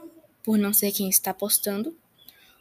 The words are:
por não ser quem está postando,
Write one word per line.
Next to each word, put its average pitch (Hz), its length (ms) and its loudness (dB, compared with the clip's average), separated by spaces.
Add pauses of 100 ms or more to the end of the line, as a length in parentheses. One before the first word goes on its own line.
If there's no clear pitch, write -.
(420)
por 214 160 2
não 202 140 2
ser 202 180 2
quem 196 180 -2
está 190 260 0
postando, 208 640 -2 (640)